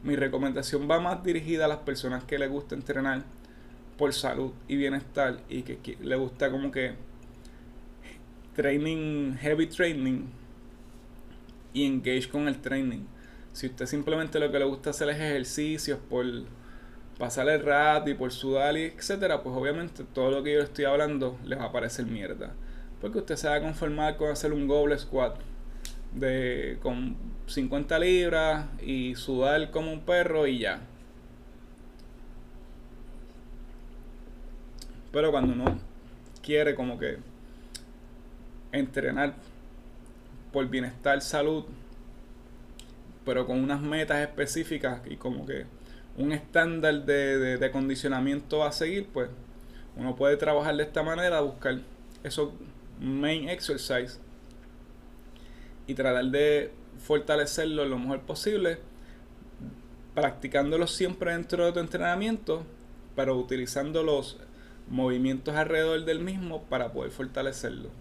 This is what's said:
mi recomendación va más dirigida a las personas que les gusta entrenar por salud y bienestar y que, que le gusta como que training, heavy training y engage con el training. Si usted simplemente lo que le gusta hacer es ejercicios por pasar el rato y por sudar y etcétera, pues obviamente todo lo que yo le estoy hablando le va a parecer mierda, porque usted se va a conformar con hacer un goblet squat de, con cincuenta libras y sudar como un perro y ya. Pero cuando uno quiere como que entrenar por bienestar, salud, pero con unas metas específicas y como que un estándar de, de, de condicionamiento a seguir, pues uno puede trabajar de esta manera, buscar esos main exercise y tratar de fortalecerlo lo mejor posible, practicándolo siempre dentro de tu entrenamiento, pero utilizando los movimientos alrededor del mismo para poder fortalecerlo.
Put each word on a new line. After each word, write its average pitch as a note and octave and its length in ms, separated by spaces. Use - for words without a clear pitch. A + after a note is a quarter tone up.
mi D3 140
recomendación C3+ 720
va E3 120
más F3 240
dirigida D#3+ 400
a D#3 40
las D3+ 100
personas B2+ 460
que C#3+ 140
les C#3 120
gusta C#3 240
entrenar C3+ 500
por C#3 160
salud C3 400
y C3+ 80
bienestar C#3 640
y C3 140
que, B2+ 160
que - 220
le C3+ 160
gusta C3 340
como C#3 200
que C3 240
training, D3 840
heavy D3+ 300
training D3 600
y C#3 140
engage B2+ 420
con D3 200
el C3+ 120
training. B2+ 440
Si - 140
usted B2+ 200
simplemente D#3 520
lo D3 140
que C#3 60
le C#3 80
gusta C3+ 240
hacer D3 180
es D3 80
ejercicios D3+ 840
por B2 260
pasar C3 300
el D3+ 160
rato D3 460
y C3+ 40
por B2 160
sudar C3+ 460
y D#3+ 60
etcétera, E3 600
pues B2+ 140
obviamente D3 480
todo C3 260
lo C#3 120
que D3 100
yo D3 60
le D3 60
estoy C#3+ 200
hablando C#3 600
le C3 120
va B2+ 80
a A2 80
parecer A#2+ 320
mierda, G#2+ 480
porque A3 180
usted E3 180
se D#3 120
va D3 60
a D3 60
conformar D3+ 580
con D3+ 120
hacer D3 220
un C#3+ 160
goblet D3 300
squat B2+ 400
de, B2+ 680
con B2+ 340
cincuenta C#3+ 520
libras E3 680
y B2+ 320
sudar C#3 560
como D#3+ 220
un D3+ 80
perro E3+ 460
y B2+ 120
ya. G2+ 220
Pero D3+ 180
cuando C3 240
uno B2 240
quiere D3 320
como B2 240
que C2+ 180
entrenar C3+ 600
por C3+ 160
bienestar, C3 540
salud, D3+ 420
pero B2+ 220
con B2+ 160
unas C#3+ 180
metas D3+ 400
específicas C#3+ 840
y D3 100
como B2+ 300
que C2+ 180
un C#3+ 160
estándar D#3 720
de, C#3 340
de, B2+ 200
de C3 120
condicionamiento C3+ 920
a D3 80
seguir, F#3 400
pues B2 160
uno B2 200
puede C#3+ 200
trabajar D3 400
de D3 60
esta D3+ 200
manera, E3 380
buscar C3 400
esos D3 280
main C#3 480
exercise C3 720
y C3+ 80
tratar B2+ 320
de D3 460
fortalecerlo D3+ 840
lo C3 140
mejor C3 220
posible, F3 580
practicándolo D3 720
siempre F3 460
dentro E3+ 340
de F3 60
tu E3+ 80
entrenamiento, F3 840
pero C3 220
utilizando C3 640
los D3+ 360
movimientos C3 680
alrededor D#3+ 500
del D#3+ 160
mismo F3+ 420
para B2 300
poder C3 180
fortalecerlo. C3 800